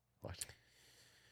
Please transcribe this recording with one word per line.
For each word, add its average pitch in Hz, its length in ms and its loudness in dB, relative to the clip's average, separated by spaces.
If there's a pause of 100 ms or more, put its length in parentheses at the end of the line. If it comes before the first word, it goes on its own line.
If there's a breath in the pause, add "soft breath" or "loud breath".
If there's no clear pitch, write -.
(220)
What? - 140 6 (960)